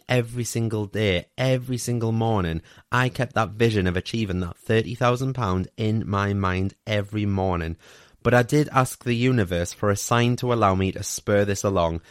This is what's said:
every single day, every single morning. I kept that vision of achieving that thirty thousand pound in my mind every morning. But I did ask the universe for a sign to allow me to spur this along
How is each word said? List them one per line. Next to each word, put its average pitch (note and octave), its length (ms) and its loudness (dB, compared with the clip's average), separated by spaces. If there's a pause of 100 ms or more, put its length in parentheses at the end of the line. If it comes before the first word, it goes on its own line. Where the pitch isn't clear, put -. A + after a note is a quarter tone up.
every A#2+ 380 -2
single A2 400 -2
day, G2 400 0 (120)
every B2+ 400 0
single A#2 360 -2
morning. G#2 480 0 (280)
I B2+ 200 0
kept - 260 -4
that A2 160 0
vision G#2+ 340 2
of F2+ 120 0
achieving F#2+ 420 -2
that F2 160 -6
thirty A2+ 400 0
thousand B2+ 380 0
pound F#2+ 420 -2
in A2 340 -2
my G2+ 240 0
mind F#2+ 420 -2 (120)
every G#2 380 -2
morning. F#2 500 0 (480)
But A#2+ 120 4
I B2 80 6
did D3 280 0
ask C3 320 0
the A#2+ 120 0
universe G#2+ 580 0
for - 160 -2
a G2+ 60 2
sign A#2+ 420 2
to B2 160 -2
allow G#2 220 4
me F#2+ 160 2
to - 100 -10
spur G2+ 420 0
this G2 200 -2
along E2+ 480 0